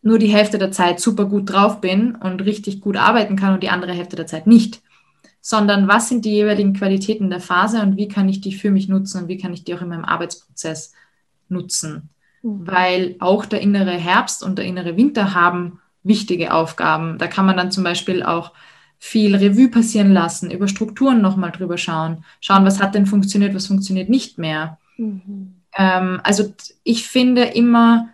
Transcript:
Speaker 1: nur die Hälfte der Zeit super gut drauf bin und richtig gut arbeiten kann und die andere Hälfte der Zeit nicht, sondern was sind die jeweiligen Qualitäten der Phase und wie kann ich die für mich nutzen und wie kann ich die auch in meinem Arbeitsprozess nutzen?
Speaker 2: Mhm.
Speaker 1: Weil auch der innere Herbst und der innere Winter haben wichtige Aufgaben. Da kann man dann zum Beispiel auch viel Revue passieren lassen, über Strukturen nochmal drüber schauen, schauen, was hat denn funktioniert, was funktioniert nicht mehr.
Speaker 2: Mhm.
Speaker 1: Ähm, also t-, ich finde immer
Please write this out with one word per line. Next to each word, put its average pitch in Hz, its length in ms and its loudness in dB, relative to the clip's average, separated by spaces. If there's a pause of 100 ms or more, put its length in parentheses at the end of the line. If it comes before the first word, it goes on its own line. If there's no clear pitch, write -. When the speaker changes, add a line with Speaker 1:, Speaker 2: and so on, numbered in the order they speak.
Speaker 1:
nur 226 160 4
die 214 100 4
Hälfte 208 300 4
der 190 140 0
Zeit 175 280 0
super 202 260 0
gut 196 240 -2
drauf 202 300 2
bin 196 340 0
und 185 300 -6
richtig 202 360 -4
gut 196 160 -6
arbeiten 202 400 2
kann 190 180 2
und 190 80 -2
die 185 80 -4
andere 180 220 -2
Hälfte 175 240 -8
der 165 100 -8
Zeit 160 200 -6
nicht, - 360 6 (580)
sondern 202 480 2
was 226 200 4
sind 240 160 -2
die 214 80 -2
jeweiligen 208 420 2
Qualitäten 196 560 -2
der 175 100 -6
Phase 208 420 0
und 196 140 2
wie 202 120 -2
kann 196 200 0
ich 196 120 -2
die 190 120 -8
für 202 180 -4
mich 196 180 2
nutzen 190 340 -2
und 170 60 -10
wie - 100 -8
kann 175 140 -8
ich 175 120 -16
die 175 100 -8
auch 180 80 -10
in 175 60 -10
meinem 165 160 -10
Arbeitsprozess - 880 -8 (560)
nutzen? 180 640 -8 (320)
Speaker 2:
Mhm. 202 240 -8
Speaker 1:
Weil 185 540 0
auch 202 260 2
der 208 140 -4
innere 196 320 2
Herbst 175 500 -2
und 190 160 -6
der 180 60 -6
innere 180 320 -6
Winter 208 380 2
haben 175 460 0 (220)
wichtige 185 520 0
Aufgaben. 160 640 -2
Da 170 80 -4
kann 190 180 0
man 190 120 4
dann 185 140 -2
zum 190 140 -4
Beispiel 175 380 -4
auch 170 300 -4 (460)
viel 214 380 2
Revue 202 320 6
passieren 220 440 4
lassen, 175 380 0
über 196 180 -4
Strukturen 226 540 0
nochmal 190 300 0
drüber 175 260 -6
schauen, 160 460 -4 (160)
schauen, 196 240 2
was 196 160 0
hat 196 140 -2
denn 202 120 2
funktioniert, 202 480 0
was 190 120 -8
funktioniert 190 440 -4
nicht - 280 -2
mehr. 160 400 -6 (200)
Speaker 2:
Mhm. 196 560 -12 (220)
Speaker 1:
Ähm, 185 460 0
also 202 220 -2
t-, - 300 -14 (100)
ich 226 220 -2
finde 247 380 2
immer 233 680 2